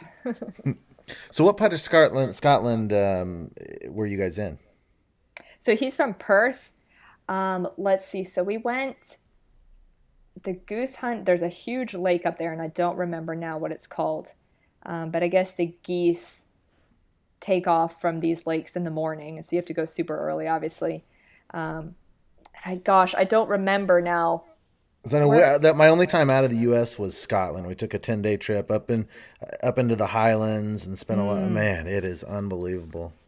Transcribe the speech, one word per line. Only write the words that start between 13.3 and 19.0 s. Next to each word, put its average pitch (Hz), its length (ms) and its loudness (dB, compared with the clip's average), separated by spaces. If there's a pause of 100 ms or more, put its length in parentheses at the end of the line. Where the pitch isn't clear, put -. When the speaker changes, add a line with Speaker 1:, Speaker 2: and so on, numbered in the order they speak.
Speaker 1:
now 165 240 -8
what 160 120 -6
it's - 140 -14
called. 156 460 -6 (520)
Um, 165 280 -8
but 170 100 -2
I 175 60 2
guess 185 240 0
the 170 320 -4
geese 175 600 -2 (960)
take 180 280 -2
off 165 340 0
from 165 180 -4
these 165 280 -4
lakes 160 280 -6
in 180 80 -4
the 170 60 -6
morning, 156 540 -8